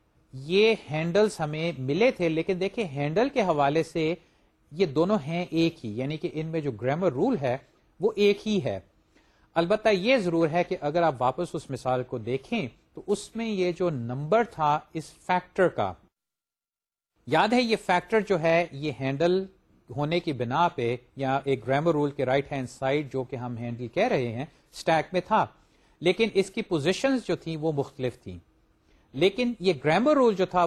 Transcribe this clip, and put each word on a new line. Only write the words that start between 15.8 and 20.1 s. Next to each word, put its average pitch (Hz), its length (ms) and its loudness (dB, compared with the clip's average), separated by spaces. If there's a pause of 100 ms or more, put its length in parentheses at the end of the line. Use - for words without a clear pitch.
یاد 170 260 4
ہے 247 100 4
یہ 220 140 0 (100)
فیکٹر 185 420 2
جو 185 120 2
ہے، 165 320 4
یہ 143 280 -6
ہینڈل 170 440 2 (460)
ہونے 147 300 -2